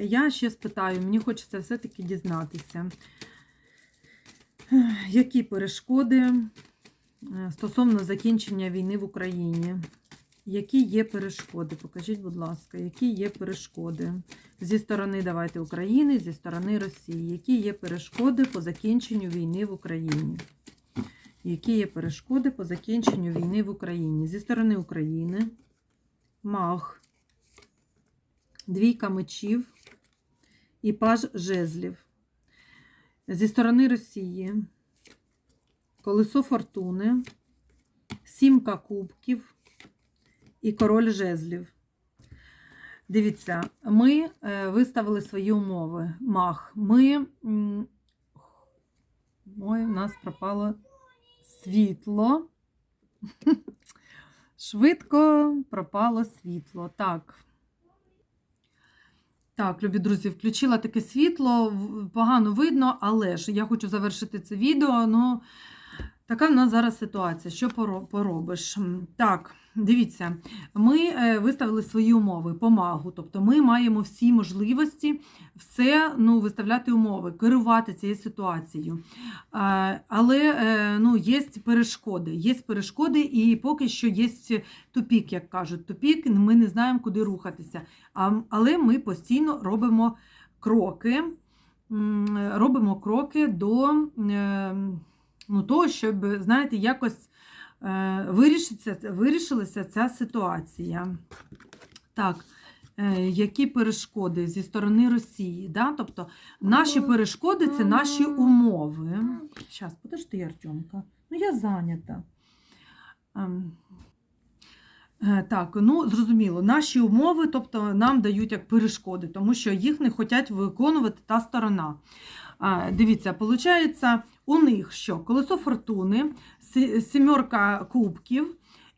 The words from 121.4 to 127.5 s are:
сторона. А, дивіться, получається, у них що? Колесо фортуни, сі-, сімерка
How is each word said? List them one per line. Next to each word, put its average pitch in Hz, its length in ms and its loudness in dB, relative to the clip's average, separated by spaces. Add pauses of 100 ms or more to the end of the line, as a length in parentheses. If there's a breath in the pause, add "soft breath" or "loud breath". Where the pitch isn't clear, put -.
сторона. 202 540 -2 (640 loud breath)
А, 180 320 0
дивіться, 214 420 2
получається, 247 920 2 (240 soft breath)
у 302 120 4
них 226 340 2
що? 165 260 -6
Колесо 262 380 0
фортуни, 226 800 0 (260 loud breath)
сі-, 240 400 0
сімерка 254 800 2